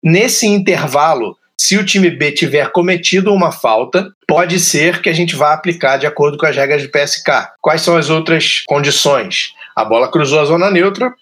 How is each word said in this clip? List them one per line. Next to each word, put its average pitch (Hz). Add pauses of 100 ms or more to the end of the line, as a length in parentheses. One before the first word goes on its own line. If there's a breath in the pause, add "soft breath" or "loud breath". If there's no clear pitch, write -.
Nesse 202
intervalo, 156 (180)
se -
o 208
time 190
B 147
tiver 143
cometido 185
uma 180
falta, 123 (160)
pode 175
ser 170
que -
a 170
gente 170
vá 147
aplicar 156
de 139
acordo 147
com 160
as 139
regras 139
de 135
P 143
S -
K. 131
Quais 160
são 170
as 151
outras 160
condições? 143 (220 loud breath)
A 110
bola 117
cruzou 151
a 147
zona 170
neutra 196